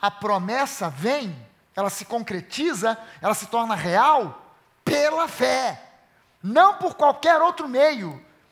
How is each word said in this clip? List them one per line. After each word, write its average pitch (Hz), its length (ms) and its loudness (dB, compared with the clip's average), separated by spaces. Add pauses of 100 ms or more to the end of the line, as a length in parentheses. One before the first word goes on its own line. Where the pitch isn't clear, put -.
a 202 80 0
promessa 208 800 -4
vem, 190 460 -4 (400)
ela 196 160 -2
se 190 140 -12
concretiza, 226 920 -4 (240)
ela 202 140 0
se 208 100 -8
torna 226 300 -2
real 190 680 2 (420)
pela 302 440 0
fé. 254 520 -2 (600)
Não 320 340 6
por 359 200 -4
qualquer 302 460 4
outro 330 260 0
meio, 247 560 0 (280)